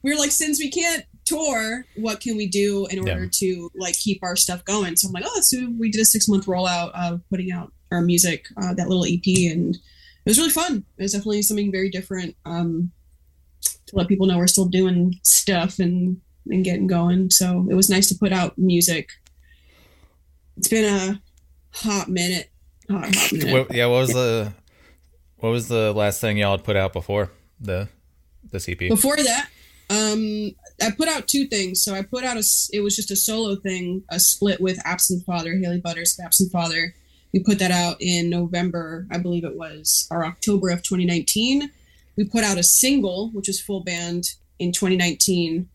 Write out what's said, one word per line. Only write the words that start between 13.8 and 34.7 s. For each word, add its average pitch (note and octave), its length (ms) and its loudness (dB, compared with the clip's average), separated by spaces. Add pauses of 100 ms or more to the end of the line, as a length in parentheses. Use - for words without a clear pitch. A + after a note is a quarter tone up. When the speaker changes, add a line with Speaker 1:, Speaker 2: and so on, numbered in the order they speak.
Speaker 1:
to G3+ 100 -6
let F3 120 0
people F#3+ 180 2
know F#3 120 4
we're F3 100 2
still F#3+ 180 2
doing F3+ 560 2
stuff - 560 2
and, F3+ 420 0 (300)
and F#3 140 2
getting F#3 220 0
going. F3+ 440 4
So F3+ 400 2
it - 40 2
was F#3+ 140 4
nice G3 200 4
to G3 60 2
put F#3 180 2
out F3+ 260 -2
music. F3 520 2 (1500)
It's - 120 -2
been A3 160 4
a G3+ 380 0 (480)
hot G3+ 380 -4
minute. F3+ 420 -2 (400)
Hot, G3 240 -2
hot - 180 2
minute. C3 360 2
Speaker 2:
What, B2 80 -4
yeah, A#2+ 100 4
what A#2+ 140 4
was C3 120 2
the, A2+ 400 0 (840)
what A2+ 140 -2
was A#2 180 -2
the A2 240 2
last G#2 280 0
thing G#2+ 180 0
y'all G2+ 180 2
had F#2 80 -6
put G#2 120 0
out F#2+ 160 2
before G2 380 -2 (300)
the, G2+ 280 -4 (640)
this F#2+ 180 -8
E - 60 -4
P? F#2 140 -4
Speaker 1:
Before C4+ 280 4
that, C#4 320 0 (420)
um, G#3+ 640 0 (300)
I A3 100 2
put D#4 160 0
out D4 200 -4
two C#4 180 2
things. F#3+ 360 -2
So G3 120 -2
I G3 80 -4
put B3 220 -6
out B3 120 -2
a A3 40 -4
s-, - 320 0
it G#3 80 -2
was G3+ 160 0
just - 140 -6
a G3 60 -2
solo G#3+ 400 -2
thing, F#3 540 -4
a F3 100 -4
split G3 400 2
with F#3 240 0